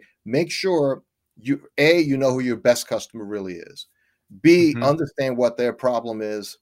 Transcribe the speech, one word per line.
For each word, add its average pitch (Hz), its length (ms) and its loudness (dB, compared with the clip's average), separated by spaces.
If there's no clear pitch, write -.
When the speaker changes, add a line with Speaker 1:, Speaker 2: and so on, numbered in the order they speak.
Speaker 1:
make 156 240 -2
sure 151 520 -2
you, 139 220 -4
A, 165 220 6
you 139 180 0
know 135 140 2
who 131 80 -2
your 123 160 -2
best 120 300 2
customer 113 380 -8
really 98 300 -8
is. - 320 -18
B, 170 320 6
Speaker 2:
Mm-hmm. - 80 -4
Speaker 1:
understand 139 560 0
what 120 180 0
their 120 160 0
problem 117 480 -4
is 107 420 -8